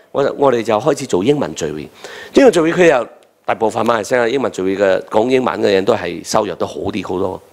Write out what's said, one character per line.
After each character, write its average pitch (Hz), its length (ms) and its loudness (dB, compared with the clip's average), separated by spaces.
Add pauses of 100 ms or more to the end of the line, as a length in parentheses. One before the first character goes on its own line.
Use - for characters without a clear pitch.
(100)
我 135 140 -2
就， - 120 -2
我 139 160 4
哋 117 100 0
就 110 160 0
開 143 200 0
始 135 80 -8
做 92 160 0
英 143 160 2
文 78 160 -4
聚 76 160 -6
會。 76 180 -10 (460)
英 277 100 6
文 226 80 8
聚 170 80 2
會 160 120 2
佢 170 140 4
又 123 200 4 (380)
大 117 100 -2
部 107 160 0
分 110 140 -2
馬 117 100 2
來 107 100 -2
西 131 100 -2
亞 120 120 2
英 131 160 -2
文 104 80 -2
聚 92 120 -6
會 95 140 0
嘅 95 280 2
講 107 240 0
英 127 160 2
文 95 180 -4
嘅 107 80 -2
人 95 140 2
都 113 100 2
係 87 320 -6
收 110 180 0
入 90 120 -6
都 101 100 -4
好 - 80 -14
啲 95 320 -6
好 92 120 -4
多。 92 220 -6 (120)